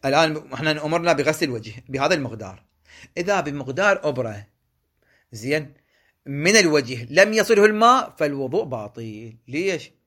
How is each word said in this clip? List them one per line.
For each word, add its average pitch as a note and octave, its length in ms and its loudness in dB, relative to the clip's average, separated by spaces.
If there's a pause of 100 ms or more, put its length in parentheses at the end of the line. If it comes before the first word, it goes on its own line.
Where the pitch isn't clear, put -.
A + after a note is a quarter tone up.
الآن D3+ 380 2 (100)
احنا D3+ 320 -2
أمرنا E3 280 2
بغسل D3+ 320 0
الوجه A2+ 280 -8 (160)
بهذا C#3 240 0
المقدار، G#2+ 500 -8 (540)
إذا F3+ 240 0
بمقدار D3 680 -2
أبرة، A2+ 380 -6 (840)
زين، C3 420 -6 (520)
من D3 300 0
الوجه C#3 540 2
لم G3 240 4
يصله G#3 320 4
الماء A3+ 520 4
فالوضوء C#3+ 460 -2
باطل. A2+ 680 -10 (140)
ليش؟ D#3+ 440 -6 (160)